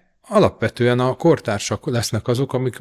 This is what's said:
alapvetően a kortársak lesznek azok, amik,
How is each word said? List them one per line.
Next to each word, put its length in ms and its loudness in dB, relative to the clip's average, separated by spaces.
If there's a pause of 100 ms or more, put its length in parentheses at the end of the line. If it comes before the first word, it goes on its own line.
(280)
alapvetően 720 2
a 160 0
kortársak 720 0
lesznek 400 -2
azok, 260 -2
amik, 280 -2